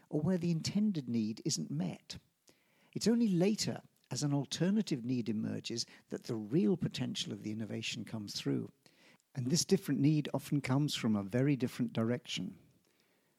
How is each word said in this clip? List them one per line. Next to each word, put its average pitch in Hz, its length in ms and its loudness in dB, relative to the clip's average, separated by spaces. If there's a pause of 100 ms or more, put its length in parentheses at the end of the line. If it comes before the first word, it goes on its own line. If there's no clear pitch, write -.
or 151 120 -2
where 180 180 2
the 175 140 0
intended 165 560 0
need 113 360 0
isn't - 260 -2
met. 156 480 -4 (720)
It's - 160 0
only 233 200 4
later, 185 540 2 (300)
as 127 100 -2
an 143 120 2
alternative 156 720 0
need 123 240 0
emerges, 110 560 -4 (260)
that - 140 -6
the 123 120 -4
real 156 400 2
potential 120 560 -4
of 104 100 -8
the 107 80 -4
innovation 110 540 -6
comes 104 300 -8
through. 131 360 -2 (640)
And 123 120 -4
this 135 180 2
different 147 360 2
need 151 320 4
often 139 280 0
comes 135 340 2
from 110 220 2
a 101 80 0
very 131 320 2
different 120 360 -2
direction. 113 640 -2 (840)